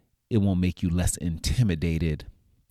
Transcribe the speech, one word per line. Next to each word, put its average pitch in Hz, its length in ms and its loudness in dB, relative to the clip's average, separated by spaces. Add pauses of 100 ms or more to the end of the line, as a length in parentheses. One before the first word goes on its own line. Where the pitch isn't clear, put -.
(300)
It 113 100 2
won't 98 200 2
make 90 240 0
you 90 60 2
less 87 280 0
intimidated. 82 1080 0 (460)